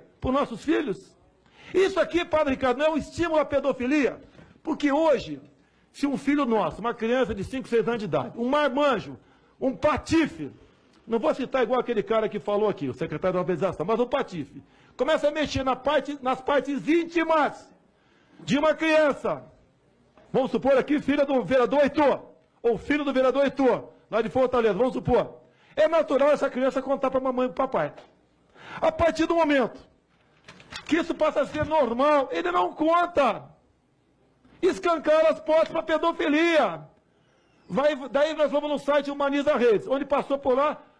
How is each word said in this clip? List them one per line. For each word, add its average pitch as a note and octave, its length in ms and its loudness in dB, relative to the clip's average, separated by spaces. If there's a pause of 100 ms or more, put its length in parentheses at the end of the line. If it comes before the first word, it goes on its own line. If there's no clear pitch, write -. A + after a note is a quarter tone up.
(200)
pros B3+ 120 -2
nossos C4 320 -2
filhos? - 520 -4 (580)
Isso F#4 260 2
aqui, E4+ 240 0
Padre D4+ 300 0
Ricardo, B3+ 240 0
não D4+ 80 0
é D#4 40 4
um D#4+ 60 -2
estímulo D#4+ 440 -2
à C#4 40 0
pedofilia? C#4 760 0 (420)
Porque D4 280 -2
hoje, A#3+ 500 0 (520)
se - 140 -4
um C4+ 100 -2
filho C#4+ 280 0
nosso, G#3 360 0
uma A#3 140 -4
criança A3+ 400 -2
de F#3+ 100 -8
cinco, - 240 -10
seis A3+ 180 2
anos A#3 140 -2
de G#3 60 -6
idade, G3+ 320 -4
um A#3+ 100 -2
marmanjo, C4+ 680 0 (440)
um C4 140 -2
patife, C#4+ 800 -2 (540)
não A3+ 120 -2
vou D4 160 0
citar C4 280 -2
igual A#3+ 180 0
aquele A3 220 -2
cara A3 260 0
que G#3+ 100 -6
falou G#3 300 0
aqui, D3 200 -4
o A#2+ 60 -6
secretário E3 400 -4
da F3+ 60 0
organização, F3 440 -2
mas A3 140 -2
um A#3+ 80 0
patife, F#3 560 -6 (340)
começa D4 320 0
a - 20 4
mexer C#4 340 -4
na C4 100 0
parte, C#4+ 480 -2
nas B3+ 180 -2
partes C#4 460 -2
íntimas D#4+ 840 0 (680)
de A3 180 0
uma D4+ 160 4
criança, D4+ 720 2 (880)
vamos B3 200 0
supor C4 260 2
aqui, C#4 220 0
filha C#4 260 0
do C4+ 180 0
vereador B3+ 360 2
Heitor, C#4 500 2 (320)
ou A#3 160 0
filho D4 260 -2
do C4+ 80 -2
vereador C4 320 2
Heitor, C4 460 0 (200)
lá A3 120 0
de A3+ 60 -4
Fortaleza, B3 460 2
vamos A#3+ 180 0
supor, B3 480 -2 (360)
é D#4 120 4
natural D4+ 420 2
essa C#4 200 0
criança C4 320 -2
contar C4 280 -2
pra C4 100 0
mamãe B3+ 260 -2
e - 20 -4
pro C4 180 -4
papai. D#3+ 260 -4 (880)
A D#4+ 100 2
partir D#4+ 360 0
do E4+ 80 0
momento C#4+ 460 2 (1040)
que D4+ 120 0
isso E4 180 -2
passa D4+ 280 0
a C4 40 0
ser D4 180 -6
normal, C#4+ 680 2
ele F4 180 -2
não F4+ 220 0
conta. D#4+ 720 0 (1160)
Escancara D#4+ 720 2
as D4 100 -4
portas D#4 280 2
pra D#4+ 140 -4
pedofilia. D#4 1000 0 (840)
Vai, C#4 280 2 (140)
daí D4+ 240 0
nós D4+ 160 0
vamos D4 180 -2
no C#4+ 100 -2
site C#4+ 320 0
Humaniza C#4+ 460 0
Redes, A3+ 300 2
onde C#4 180 -2
passou C#4 340 -2
por C4 180 0
lá C#4 260 0 (180)